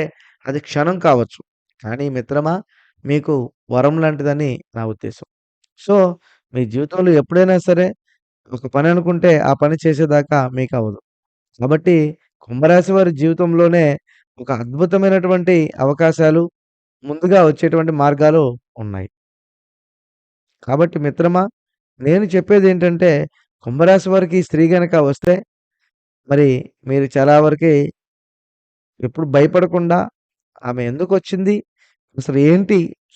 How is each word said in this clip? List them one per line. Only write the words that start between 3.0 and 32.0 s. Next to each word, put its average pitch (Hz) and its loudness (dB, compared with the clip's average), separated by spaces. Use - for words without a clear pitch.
మీకు 147 -2
వరం 135 0
లాంటిదని 147 -4
నా 113 -8
ఉద్దేశం. 110 -12
So, 202 0
మీ 127 -4
జీవితంలో 151 -2
ఎప్పుడైనా 180 2
సరే 180 0
ఒక 123 -12
పని 143 -2
అనుకుంటే 175 0
ఆ 135 0
పని 147 0
చేసేదాకా 147 0
మీకు 127 -6
అవ్వదు. 110 -6
కాబట్టి 156 0
కుంభరాశి 165 0
వారి 190 2
జీవితంలోనే 165 0
ఒక 123 -14
అద్భుతమైనటువంటి 180 0
అవకాశాలు, 156 0
ముందుగా 160 0
వచ్చేటువంటి 160 0
మార్గాలు 151 2
ఉన్నాయి. 101 -10
కాబట్టి 160 -2
మిత్రమా, 170 0
నేను 165 0
చెప్పేది 190 2
ఏంటంటే, 175 2
కుంభరాశి 175 2
వారికి 185 0
ఈ 175 2
స్త్రీ 160 0
గనక 175 0
వస్తే 143 0
మరి 143 4
మీరు 139 -2
చాలా 139 2
వరకి 151 2
ఎప్పుడు 139 -6
భయపడకుండా 170 0
ఆమె 123 -6
ఎందుకొచ్చింది, 185 -2